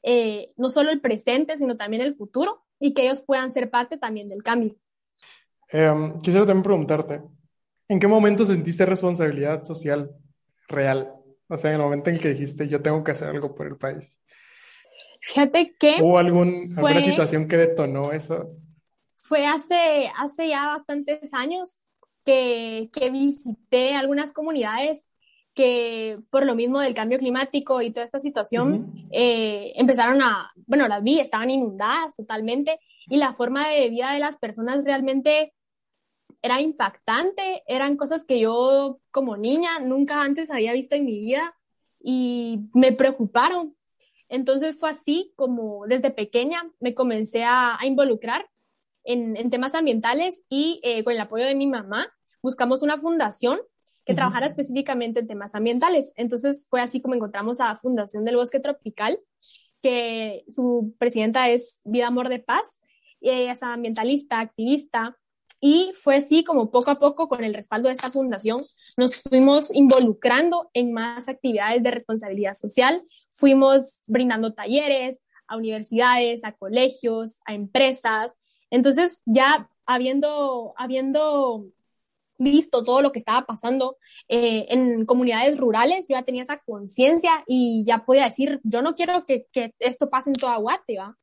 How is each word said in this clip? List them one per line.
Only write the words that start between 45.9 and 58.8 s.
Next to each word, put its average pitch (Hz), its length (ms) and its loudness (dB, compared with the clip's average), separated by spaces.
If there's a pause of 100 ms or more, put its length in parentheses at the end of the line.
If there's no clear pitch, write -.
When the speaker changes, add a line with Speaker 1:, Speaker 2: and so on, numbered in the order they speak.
Speaker 1:
pequeña 277 680 -4
me 247 140 -4
comencé 226 500 -2
a, 240 360 2
a 247 60 -4
involucrar 269 640 0 (560)
en, 233 340 -4
en 233 120 -4
temas 254 240 -2
ambientales 302 760 0
y, 302 340 -2
eh, 226 200 -2
con 240 100 0
el 226 60 -2
apoyo 220 260 -4
de 277 100 0
mi 277 100 0
mamá 233 480 -4 (300)
buscamos 254 380 -2
una 294 160 0
fundación 294 600 -2 (480)
que 196 60 0
Speaker 2:
Ujú. - 20 2
Speaker 1:
trabajara 254 320 -2
específicamente 254 720 -4
en 226 80 -6
temas 202 260 -12
ambientales. 254 640 0
Entonces, 247 540 -4
fue 247 120 0
así 247 200 -4
como 254 120 -4
encontramos 220 460 -6
a 226 160 -2
Fundación 214 480 -4
del 240 140 0
Bosque 247 220 -2
Tropical, 277 600 -6 (640)